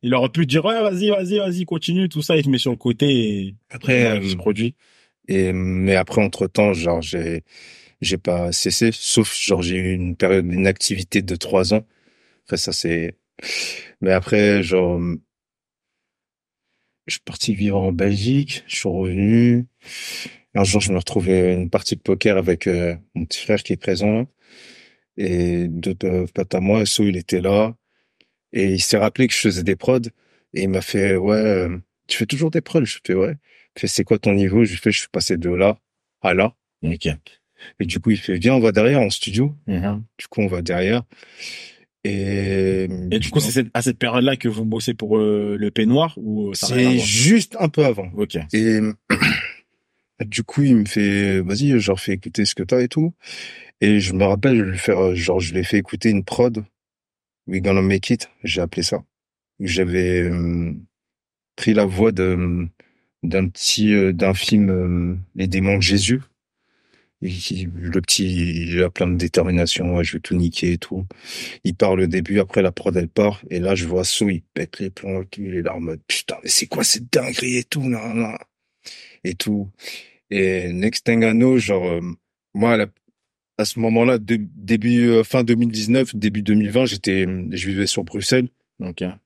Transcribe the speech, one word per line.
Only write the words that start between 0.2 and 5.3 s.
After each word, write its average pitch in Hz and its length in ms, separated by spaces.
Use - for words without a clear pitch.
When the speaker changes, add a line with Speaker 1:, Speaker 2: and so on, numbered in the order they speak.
Speaker 1:
pu 156 180
dire, « 147 180
Ouais, 226 160
vas-y, 202 300
vas-y, 196 280
vas-y, 185 260
continue, 175 440
tout 151 140
ça. » 165 160
Il 147 60
te 143 60
met 127 80
sur 127 120
le 117 60
côté 120 320
et 104 460
Speaker 2:
Après, 120 520
Speaker 1:
il 98 80
se 95 40
Speaker 2:
euh, 90 40
Speaker 1:
produit. 107 360
Speaker 2:
Et, 95 260